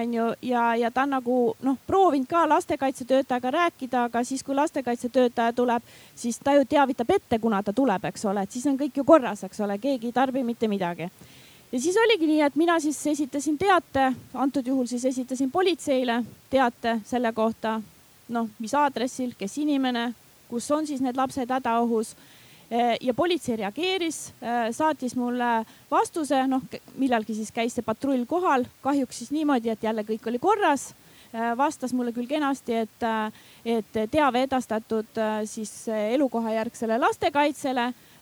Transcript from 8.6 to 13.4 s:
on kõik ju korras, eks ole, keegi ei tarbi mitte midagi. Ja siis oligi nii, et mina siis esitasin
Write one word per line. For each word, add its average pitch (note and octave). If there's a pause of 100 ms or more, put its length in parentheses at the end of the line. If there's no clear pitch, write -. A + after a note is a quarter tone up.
on C4
kõik C#4+
ju C#4
korras, A3+
eks F#3+
ole, G3+
keegi A#3+
ei A#3+
tarbi C4
mitte A#3
midagi. F3 (600)
Ja B3
siis F4+
oligi A4
nii, D#4
et C#4+
mina E4+
siis D4 (140)
esitasin D4